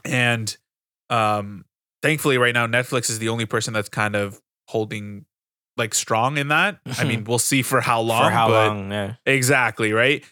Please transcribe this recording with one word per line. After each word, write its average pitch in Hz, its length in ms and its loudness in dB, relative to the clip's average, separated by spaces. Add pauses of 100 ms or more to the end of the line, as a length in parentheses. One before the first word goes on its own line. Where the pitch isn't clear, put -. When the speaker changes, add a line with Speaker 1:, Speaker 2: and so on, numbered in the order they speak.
Speaker 1:
And, 120 500 -2 (540)
um, 104 560 -2 (360)
thankfully 143 380 2
right 120 140 2
now, 120 140 0
Netflix 120 440 -2
is 110 80 -6
the 110 100 -2
only 117 160 -4
person 113 280 -4
that's 107 160 -4
kind 104 260 -2
of 101 260 -4 (260)
holding, 107 580 -6 (520)
like, 113 160 -2
strong 123 440 0
in 143 100 -2
that. 170 320 0 (180)
I 117 60 0
mean, 110 200 -2
Speaker 2:
<laughs> - 20 -12
Speaker 1:
we'll 117 140 0
see 135 220 2
for 123 200 2
how 117 200 2
long, 113 220 2
Speaker 2:
For 160 80 4
how 113 160 4
Speaker 1:
but 110 220 4
Speaker 2:
long, 101 220 -4
yeah. 104 240 -4 (100)
Speaker 1:
Exactly, 123 680 2
right? 123 380 2